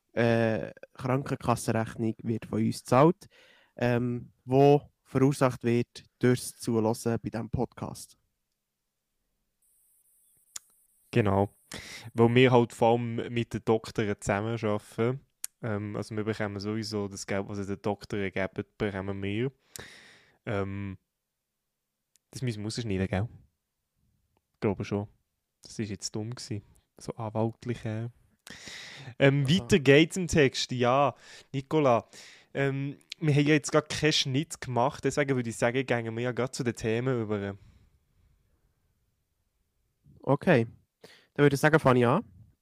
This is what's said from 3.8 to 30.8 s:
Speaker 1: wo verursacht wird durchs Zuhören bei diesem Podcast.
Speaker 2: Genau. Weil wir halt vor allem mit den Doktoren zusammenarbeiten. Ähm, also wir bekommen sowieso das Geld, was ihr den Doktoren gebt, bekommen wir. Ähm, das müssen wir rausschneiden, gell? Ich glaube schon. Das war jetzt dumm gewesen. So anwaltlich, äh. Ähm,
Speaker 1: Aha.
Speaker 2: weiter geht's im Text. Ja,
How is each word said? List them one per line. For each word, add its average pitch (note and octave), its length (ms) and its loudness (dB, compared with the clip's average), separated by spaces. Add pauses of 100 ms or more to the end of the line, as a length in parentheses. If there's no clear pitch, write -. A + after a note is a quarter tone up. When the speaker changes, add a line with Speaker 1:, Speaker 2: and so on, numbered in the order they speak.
Speaker 1:
wo C#3 380 6 (220)
verursacht C3 580 2
wird A#2+ 400 -2 (160)
durchs - 400 0
Zuhören A2+ 640 -2
bei G#2 80 -6
diesem A2+ 180 -10
Podcast. - 680 -8 (3000)
Speaker 2:
Genau. G2+ 420 2 (580)
Weil A#2 220 4
wir B2+ 160 6
halt A#2+ 220 4
vor A#2 200 4
allem A#2 240 -2 (160)
mit A#2+ 220 -4
den A2 100 -6
Doktoren A2 560 -2
zusammenarbeiten. A2+ 1000 -4 (420)
Ähm, G#2 320 -6
also A2 220 -8
wir G#2+ 80 -4
bekommen G#2 340 -4
sowieso G#2+ 480 -6
das G2 180 -12
Geld, G2+ 220 -4
was G#2 120 -8
ihr G2 80 -6
den G2 140 -8
Doktoren G2+ 520 -6
gebt, - 460 -8
bekommen G2 440 -6
wir. G#2+ 300 -4 (920)
Ähm, G2 540 -6 (1300)
das - 120 -12
müssen A2+ 180 -6
wir G2+ 60 -8
rausschneiden, G#2 400 -4
gell? G#2 220 -2 (1300)
Ich - 60 -16
glaube G2+ 240 -2
schon. G2+ 220 -4 (560)
Das - 160 -18
war A2 80 -6
jetzt - 280 -12
dumm A2+ 200 -8
gewesen. G#2 280 -12 (360)
So - 160 -12
anwaltlich, A2+ 720 -6
äh. A2+ 240 -6 (1120)
Ähm, C#3 260 4
Speaker 1:
Aha. B2+ 100 0
Speaker 2:
weiter F#3 240 2
geht's C#3+ 380 6
im F3+ 100 -4
Text. C#3+ 460 2
Ja, B2 420 2 (380)